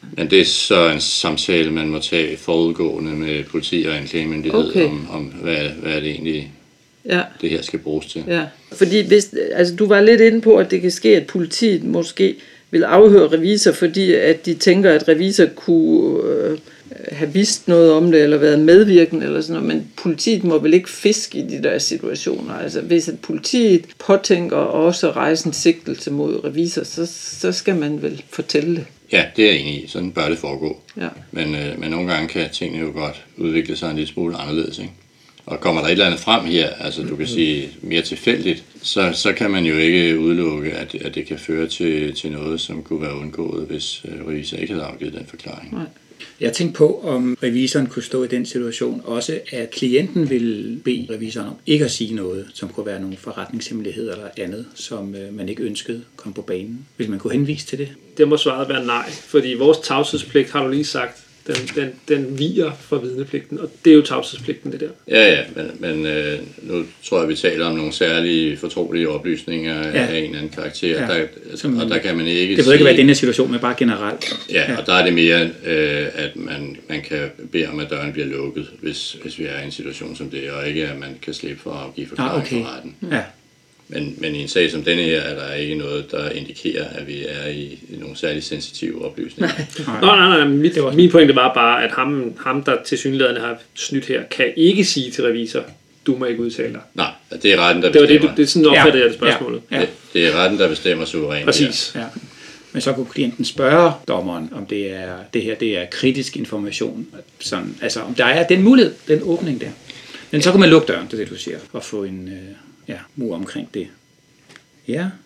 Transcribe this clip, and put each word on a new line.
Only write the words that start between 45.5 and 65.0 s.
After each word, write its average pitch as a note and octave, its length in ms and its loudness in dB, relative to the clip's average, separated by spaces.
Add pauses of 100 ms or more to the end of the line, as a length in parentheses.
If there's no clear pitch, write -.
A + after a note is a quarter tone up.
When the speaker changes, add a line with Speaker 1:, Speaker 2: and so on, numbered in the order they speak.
Speaker 2:
Nej. E3 120 -8 (560)
Speaker 4:
Jeg A#3 120 -2
tænkte E3+ 260 -2
på, D#3+ 260 4
om B2+ 380 -2
revisoren C3 440 0
kunne C3 160 -8
stå B2+ 220 -4
i A#2+ 40 -8
den B2 180 -4
situation A#2+ 580 -6
også, A#2+ 340 -6 (140)
at A#2 180 -8
klienten C#3+ 600 0
ville A2+ 540 -2
bede B2 260 -4
revisoren A2 380 -10
om - 60 -14 (120)
ikke D3+ 180 4
at A#2 60 -2
sige A2+ 240 -6
noget, F#2+ 400 -8
som G2 140 -10
kunne G#2 180 -10
være G2 140 -8
nogle F#2+ 160 -10
forretningshemmeligheder G#2+ 1000 -10
eller G2+ 220 -14
andet, G#2 380 -10
som, G2 400 -12
øh, G2 220 -14
man F#2+ 120 -10
ikke A2+ 140 -8
ønskede A#2 400 -8 (140)
kom G#2 160 -14
på G2 100 -12
banen. A2 440 -10 (120)
Vil A2 120 -6
man G2+ 80 -6
kunne A#2+ 140 -6
henvise C#3+ 340 -2
til C#3 120 -8
det? C#3 100 -6 (300)
Speaker 3:
Det D3 100 8
må D3+ 80 2
svaret C3+ 320 -2
være C3 180 -4
nej, A#2+ 240 -4
fordi B2+ 440 0
vores D3 240 4
tavshedspligt, C#3 720 0
har C#3+ 140 -2
du C3 60 -2
lige D3 140 -2
sagt, - 380 -8 (240)
den, C#3 80 -4 (200)
den, C#3 140 -2 (200)
den C#3 300 0
viger D#3+ 320 -2 (100)
for - 180 -4
vidnepligten, C3+ 640 -8
og E3 100 -10 (140)
det E3+ 60 10
er D#3 40 12
jo D3+ 80 10
tavshedspligten, B2+ 720 -6
det C#3+ 80 -10
der. - 80 -8 (200)